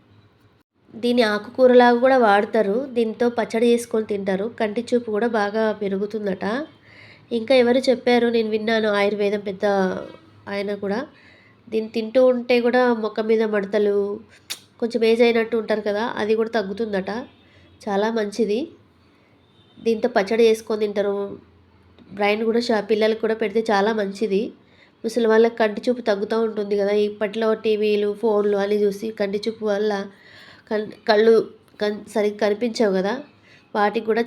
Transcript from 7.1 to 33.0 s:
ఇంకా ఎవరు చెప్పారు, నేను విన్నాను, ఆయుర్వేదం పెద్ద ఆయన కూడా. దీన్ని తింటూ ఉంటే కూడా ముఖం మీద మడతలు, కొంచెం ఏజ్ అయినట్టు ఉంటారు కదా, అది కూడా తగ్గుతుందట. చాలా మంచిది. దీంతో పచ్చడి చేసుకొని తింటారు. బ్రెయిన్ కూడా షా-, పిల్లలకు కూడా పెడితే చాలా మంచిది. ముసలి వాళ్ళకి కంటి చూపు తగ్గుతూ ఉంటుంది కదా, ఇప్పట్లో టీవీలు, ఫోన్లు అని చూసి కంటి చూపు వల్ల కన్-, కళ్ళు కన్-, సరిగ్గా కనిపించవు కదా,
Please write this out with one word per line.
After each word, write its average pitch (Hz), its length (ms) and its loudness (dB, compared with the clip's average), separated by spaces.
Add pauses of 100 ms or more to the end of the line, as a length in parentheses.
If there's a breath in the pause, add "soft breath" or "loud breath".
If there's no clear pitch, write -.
ఇంకా 233 240 0
ఎవరు 247 240 4
చెప్పారు, 247 500 2
నేను 226 200 0
విన్నాను, 220 420 0
ఆయుర్వేదం 202 500 0
పెద్ద 196 240 -6 (840)
ఆయన 202 280 -6
కూడా. 202 240 -4 (680 soft breath)
దీన్ని 220 220 -4
తింటూ 226 360 0
ఉంటే 247 360 2
కూడా 240 200 4 (140)
ముఖం 220 320 -4
మీద 220 160 4
మడతలు, 208 520 0 (800 loud breath)
కొంచెం 233 260 -4
ఏజ్ 226 220 4
అయినట్టు 226 320 0
ఉంటారు 214 280 -2
కదా, 208 180 -2 (140)
అది 214 180 0
కూడా 226 200 -2
తగ్గుతుందట. 196 560 -4 (720 soft breath)
చాలా 202 300 0
మంచిది. 208 480 -2 (1200 soft breath)
దీంతో 226 320 0
పచ్చడి 226 340 0
చేసుకొని 220 400 0
తింటారు. 202 340 -2 (920)
బ్రెయిన్ 208 320 0
కూడా 226 180 0
షా-, 220 240 0
పిల్లలకు 220 380 0
కూడా 220 120 0
పెడితే 220 340 -2
చాలా 208 240 2
మంచిది. 196 480 -2 (640 soft breath)
ముసలి 226 240 -2
వాళ్ళకి 226 300 4
కంటి 214 260 -2
చూపు 247 180 -2
తగ్గుతూ 208 400 -2
ఉంటుంది 208 360 -4
కదా, 202 240 0
ఇప్పట్లో 208 540 -2
టీవీలు, 214 580 0
ఫోన్లు 208 440 0
అని 202 200 0
చూసి 208 300 -2 (100)
కంటి 202 260 -2
చూపు 220 220 -6
వల్ల 208 280 -2 (720 loud breath)
కన్-, 214 260 -4 (140)
కళ్ళు 220 280 6 (440)
కన్-, 208 300 -4
సరిగ్గా 208 340 -2
కనిపించవు 214 540 0
కదా, 190 180 -2 (600 soft breath)